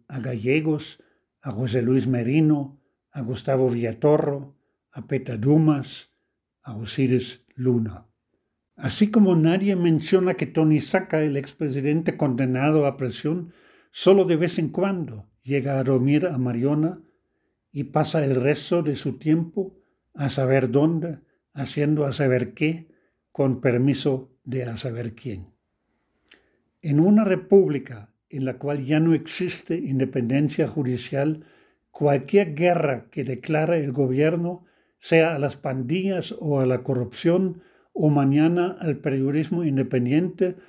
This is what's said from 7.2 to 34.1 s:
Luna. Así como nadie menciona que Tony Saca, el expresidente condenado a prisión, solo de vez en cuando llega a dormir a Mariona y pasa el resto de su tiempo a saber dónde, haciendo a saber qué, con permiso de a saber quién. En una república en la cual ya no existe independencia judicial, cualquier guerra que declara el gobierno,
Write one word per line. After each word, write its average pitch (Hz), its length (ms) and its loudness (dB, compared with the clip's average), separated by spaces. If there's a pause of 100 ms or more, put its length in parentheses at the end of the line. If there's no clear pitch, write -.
Luna. 117 540 -2 (680)
Así 208 360 0
como 202 240 6
nadie 185 400 2
menciona 175 580 2
que 180 140 -6
Tony 156 340 2
Saca, 185 400 -2
el 147 160 -2
expresidente 147 800 -4
condenado 139 720 0
a 135 100 -4
prisión, 156 560 -6 (380)
solo 190 340 4
de 165 120 2
vez 165 200 -2
en 160 120 -2
cuando 170 600 -4 (140)
llega 135 360 -2
a 135 40 0
dormir 135 420 2
a 156 140 -2
Mariona 139 600 0 (720)
y 143 120 -6
pasa 151 400 0
el 139 180 2
resto 147 420 0
de 147 120 -2
su - 220 -6
tiempo 165 600 -2 (360)
a 139 160 -4
saber 131 420 2
dónde, 156 480 0 (340)
haciendo 147 520 -2
a 139 80 -4
saber 127 400 0
qué, 160 340 -4 (460)
con 135 260 0
permiso 131 720 0 (140)
de 131 180 -6
a 113 140 -8
saber 117 360 -8
quién. 98 340 -12 (1300)
En 147 200 2
una 208 240 6
república 151 880 2 (160)
en 131 160 -6
la 127 140 -6
cual 143 260 -4
ya 156 160 4
no 165 120 6
existe 165 640 -4
independencia 135 920 0
judicial, 139 760 -4 (480)
cualquier 147 640 0
guerra 160 560 0
que 143 140 -6
declara 156 500 -2
el 143 160 -2
gobierno, 156 720 0 (360)